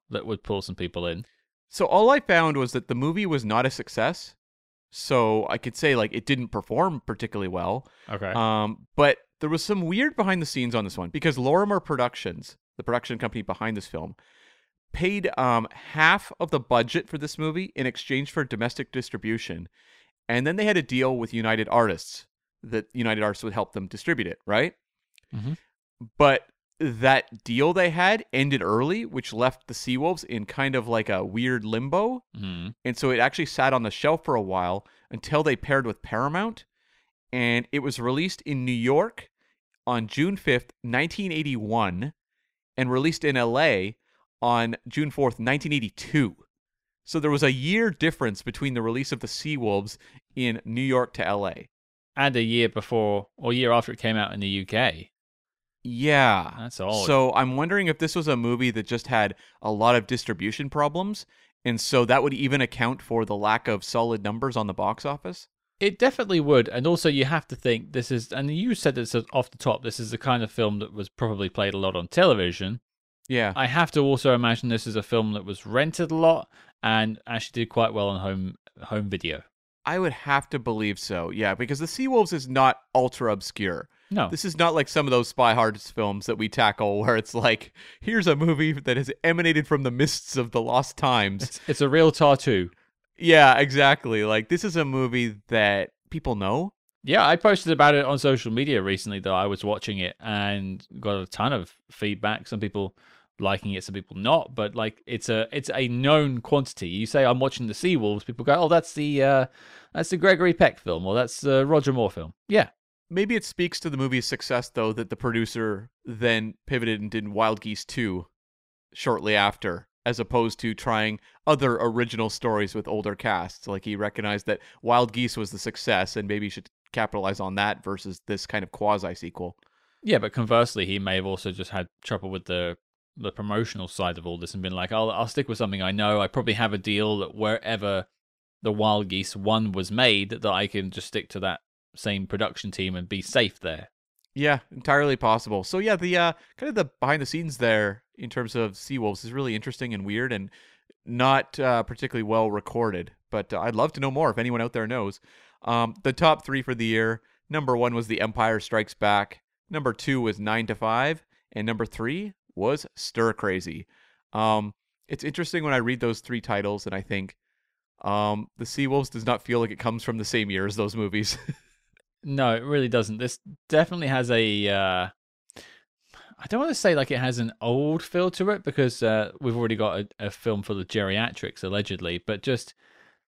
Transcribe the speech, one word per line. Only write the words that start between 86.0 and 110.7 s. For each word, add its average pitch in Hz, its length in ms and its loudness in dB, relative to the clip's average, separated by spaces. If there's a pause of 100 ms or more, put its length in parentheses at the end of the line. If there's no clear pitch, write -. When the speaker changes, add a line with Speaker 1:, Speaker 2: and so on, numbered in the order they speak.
Speaker 2:
that 117 100 -2
we 110 120 -2
tackle 104 500 2
where 110 160 2
it's 110 180 -2
like, 117 380 0 (300)
"Here's 214 260 2
a 156 80 6
movie 156 380 2
that 131 240 -2
has 131 120 -2 (140)
emanated 165 440 2
from 143 160 2
the 131 60 0
mists 131 480 0
of 117 140 -2
the 120 100 0
lost 123 360 0
times." 104 460 2
Speaker 1:
It's, - 240 -10
it's 151 140 -2
a 143 80 4
real 156 220 8
tattoo. 127 580 4 (480)
Speaker 2:
Yeah, 151 400 10
exactly. 135 680 4
Like, 110 240 2
this 170 160 0
is 180 100 -4
a 165 80 2
movie 127 540 -2 (100)
that 104 440 4 (180)
people 139 260 -4
know. 110 380 0 (300)
Speaker 1:
Yeah, 170 220 4
I 160 120 6
posted 185 340 4
about 147 240 8
it 143 80 4
on 135 160 0
social 127 320 2
media 127 300 0
recently 98 380 -2
that 95 120 -2
I 95 140 4
was 101 180 -4
watching 104 360 -2
it 90 200 -4
and 101 640 -4 (140)
got 101 220 -2
a 92 60 -6
ton 123 260 -2
of 92 200 -6 (160)
feedback. 104 580 -4
Some 110 120 -8
people 101 380 -4 (420)
liking 98 340 -2
it, 95 100 -6
some 98 100 -12
people 95 240 -10
not. 131 380 0
But, 104 200 -4
like, 110 300 -4
it's 117 240 -6
a, 110 240 0
it's 143 200 -6
a 127 140 0
known 135 540 4
quantity. 131 480 0
You 98 160 -2
say, 139 180 2
"I'm 127 160 4
watching 127 280 -2
The 107 60 -6
Seawolves," 107 520 0
people 117 180 -10
go, 139 120 6
"Oh, 170 120 4
that's 165 240 4
the, 147 320 0
uh, 135 220 6 (480)
that's 165 160 -4
the 185 80 0
Gregory 175 360 4
Peck 165 260 4